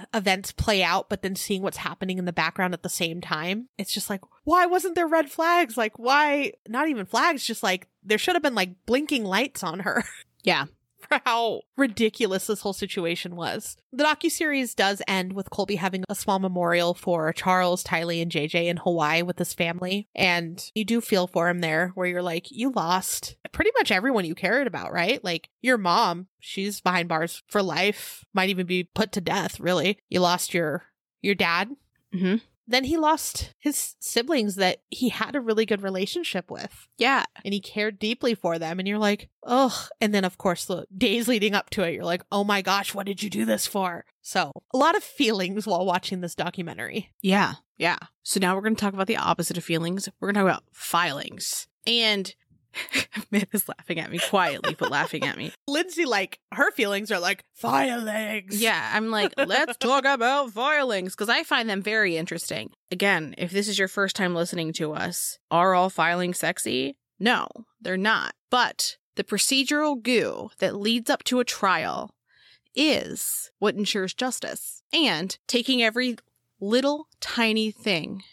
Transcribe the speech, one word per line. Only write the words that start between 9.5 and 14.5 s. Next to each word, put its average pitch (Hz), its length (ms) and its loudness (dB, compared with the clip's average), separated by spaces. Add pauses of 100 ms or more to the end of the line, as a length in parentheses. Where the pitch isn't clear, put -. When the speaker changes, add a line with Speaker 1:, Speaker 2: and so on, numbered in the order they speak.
Speaker 1:
on 180 180 -4
her. 202 280 0
<laughs> - 40 -16 (300)
Speaker 2:
Yeah. 151 220 0 (440)
Speaker 1:
For 285 160 2
how 233 360 0 (160)
ridiculous 220 680 2
this 208 140 -2
whole 202 120 -2
situation 175 600 -4
was. 170 420 -6 (160)
The 262 100 2
docuseries 294 720 0